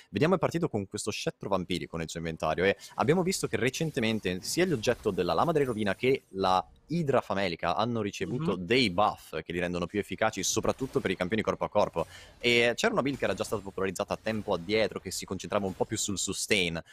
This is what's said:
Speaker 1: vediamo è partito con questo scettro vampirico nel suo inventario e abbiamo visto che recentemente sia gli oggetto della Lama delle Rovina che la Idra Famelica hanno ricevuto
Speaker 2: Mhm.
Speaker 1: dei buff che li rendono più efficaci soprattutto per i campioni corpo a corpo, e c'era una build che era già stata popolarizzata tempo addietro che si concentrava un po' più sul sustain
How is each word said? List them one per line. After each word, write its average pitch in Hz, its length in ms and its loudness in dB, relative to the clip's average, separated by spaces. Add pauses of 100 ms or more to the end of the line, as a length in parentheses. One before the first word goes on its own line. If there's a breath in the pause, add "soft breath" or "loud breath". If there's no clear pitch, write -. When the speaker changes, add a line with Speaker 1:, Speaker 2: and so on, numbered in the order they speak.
(100)
Speaker 1:
vediamo 151 260 2
è - 20 2
partito 160 300 0
con 101 180 -4
questo - 240 -6
scettro - 380 -6
vampirico 90 480 -2
nel 82 120 -4
suo 82 120 -8
inventario 80 440 0
e 98 120 4 (180 loud breath)
abbiamo 147 280 2
visto 170 260 -2
che - 80 -4
recentemente 110 840 0
sia - 260 0
gli 180 60 0
oggetto 117 380 0
della 87 220 2
Lama 113 180 2
delle 147 140 2
Rovina 107 320 0
che 131 340 0
la 92 340 2 (240)
Idra 139 340 2
Famelica 87 520 0
hanno 113 280 0
ricevuto 101 540 -2
Speaker 2:
Mhm. 90 80 -6
Speaker 1:
dei 117 260 4
buff 90 520 0
che - 100 -10
li 85 60 -2
rendono 87 280 -2
più 104 120 -4
efficaci 98 440 -2
soprattutto - 580 0
per 95 100 0
i 92 60 -2
campioni 95 260 0
corpo 92 220 -2
a 82 60 -2
corpo, 85 360 0 (320 loud breath)
e 120 380 4
c'era 233 160 2
una 170 100 2
build 135 140 0
che 117 80 -4
era 101 100 2
già 104 100 -2
stata 104 180 -4
popolarizzata 95 540 -2
tempo 107 360 -2
addietro 95 480 0
che 95 100 -10
si - 140 -8
concentrava 98 420 -2
un 92 80 -4
po' - 120 -2
più 110 100 -6
sul 101 220 -2
sustain 90 640 0 (120 loud breath)